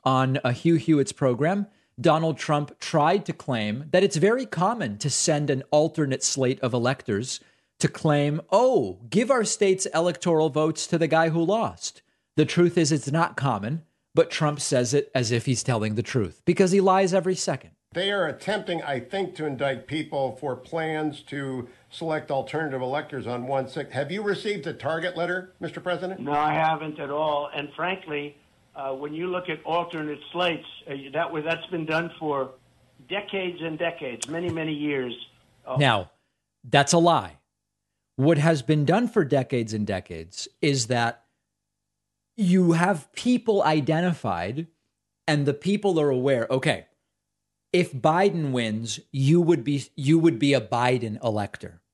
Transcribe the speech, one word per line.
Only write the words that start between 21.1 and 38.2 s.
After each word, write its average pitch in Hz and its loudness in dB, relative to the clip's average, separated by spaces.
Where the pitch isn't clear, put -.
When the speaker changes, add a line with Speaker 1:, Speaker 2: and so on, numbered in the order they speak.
Speaker 2:
to 131 -8
select 156 -6
alternative 135 -4
electors 127 -6
on 120 -6
one 135 -2
six. - -10
Have 139 -4
you 208 -6
received 202 -4
a 147 -8
target 160 -4
letter, 180 -4
Mister 170 -10
President? 180 -4
Speaker 3:
No, 143 -4
I 151 2
haven't 156 -2
at 143 -8
all. 147 -2
And 147 -8
frankly, 151 -6
uh, 135 -6
when 147 -8
you 170 -6
look 180 -6
at 156 -8
alternate 160 -4
slates, 175 -2
uh, 143 -8
that 160 -2
was, 156 -4
that's 165 -4
been 160 -6
done 160 -2
for 139 -4
decades 190 -6
and 160 -6
decades, 143 -6
many, 170 -4
many 160 -4
years. 143 -4
Uh, 131 -4
Speaker 1:
Now, 117 2
that's 139 4
a 170 6
lie. 123 2
What 151 4